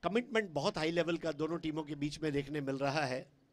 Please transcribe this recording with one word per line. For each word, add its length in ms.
कमिटमेंट 460
बहुत 280
हाई 140
लेवल 260
का 140
दोनों 280
टीमों 240
के 120
बीच 240
में 120
देखने 300
मिल 160
रहा 280
है। 480